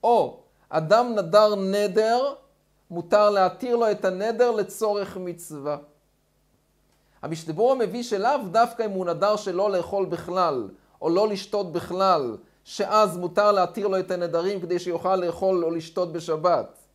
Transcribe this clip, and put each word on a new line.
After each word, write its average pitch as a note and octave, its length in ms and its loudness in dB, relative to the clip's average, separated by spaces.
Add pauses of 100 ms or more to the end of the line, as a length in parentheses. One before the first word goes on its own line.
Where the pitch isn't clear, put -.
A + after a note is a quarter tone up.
או G#3 360 2 (300)
אדם G#3 460 2
נדר G#3 400 4
נדר, G#3 800 0 (560)
מותר F3+ 400 4
להתיר G3+ 460 2
לו A3+ 140 4
את G#3 140 -2
הנדר A3 460 0
לצורך G#3 680 -4
מצווה. D#3 600 -10 (1500)
המשנה D#3+ 320 -8
ברורה A#3 200 2
מביא A#3 280 -4
שלאו A#3+ 360 0 (120)
דווקא A#3 320 2
אם A3 80 -2
הוא F#3 160 -4
נדר F3+ 300 0
שלא G3 340 -2
לאכול F#3+ 360 -2
בכלל, D#3+ 640 -2 (340)
או C#3 60 -2
לא G3 200 2
לשתות G3 440 -4
בכלל, F3 640 0 (280)
שאז G3+ 520 2
מותר F3+ 360 2
להתיר G3 360 0
לו F#3+ 100 0
את F#3 120 -4
הנדרים F3 500 -2
כדי F3 180 -2
שיוכל F3+ 380 0
לאכול F3+ 480 0
או E3 60 0
לשתות E3+ 420 -4
בשבת. D#3+ 680 -2 (160)